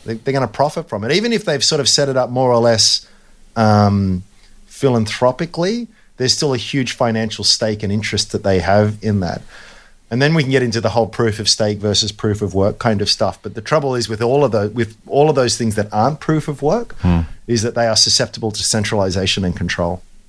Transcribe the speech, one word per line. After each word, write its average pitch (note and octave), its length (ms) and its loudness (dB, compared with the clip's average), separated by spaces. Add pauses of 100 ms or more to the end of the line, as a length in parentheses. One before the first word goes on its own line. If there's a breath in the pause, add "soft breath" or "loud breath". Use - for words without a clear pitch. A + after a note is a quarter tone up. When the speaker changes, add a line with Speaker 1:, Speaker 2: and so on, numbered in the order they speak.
Speaker 1:
They, A2+ 80 -6
they're B2 180 -6
gonna C3+ 160 0
profit D3 400 -2
from G#2 160 -6
it. B2+ 80 0
Even A3+ 220 0
if G3+ 100 -2
they've C#3+ 180 -2
sort D3+ 200 0
of A#2+ 60 -2
set C#3+ 200 2
it C3 80 0
up B2 140 0
more B2+ 200 2
or A#2 80 4
less, A#2 480 2 (500 soft breath)
um, G2+ 640 4 (440 soft breath)
philanthropically, E3 1200 -2 (280 soft breath)
there's B2+ 180 0
still C#3+ 200 0
a A#2+ 40 -2
huge B2+ 340 -4
financial A2+ 520 -2
stake A2 380 0
and G2+ 100 -2
interest G#2+ 400 -4
that G2+ 100 -4
they F#2+ 180 2
have G#2 420 2
in G#2 180 0
that. - 220 -4 (720 loud breath)
And A#2+ 80 0
then D3+ 140 4
we D#3+ 80 2
can C3 80 -2
get C3+ 120 4
into A#2 180 -2
the G#2+ 100 0
whole A2+ 160 2
proof A2 320 0
of G#2 100 -4
stake G#2+ 300 0
versus G#2 320 0
proof G#2 320 -2
of F2+ 100 -2
work G2 280 0
kind G#2+ 200 0
of G2+ 80 -2
stuff. - 320 -2
But F#2+ 140 -12
the A2+ 60 -12
trouble C#3 340 0
is A#2 140 -4
with A2 120 -6
all C3+ 240 2
of A#2+ 60 2
the, G#2 240 0
with A2+ 220 -2 (100)
all C#3 240 4
of B2 60 2
those B2 200 2
things A2 200 -2
that G#2 160 -2
aren't B2 260 2
proof D#3 300 -2
of C#3+ 140 -8
work G#3+ 380 -2
Speaker 2:
Hmm. F2 200 2 (260 loud breath)
Speaker 1:
is A#2 160 0
that A#2 140 -4
they A#2 100 2
are A2 100 0
susceptible - 540 0
to - 140 -8
centralization G2 800 0
and F2+ 120 -2
control, F2 460 -4 (260)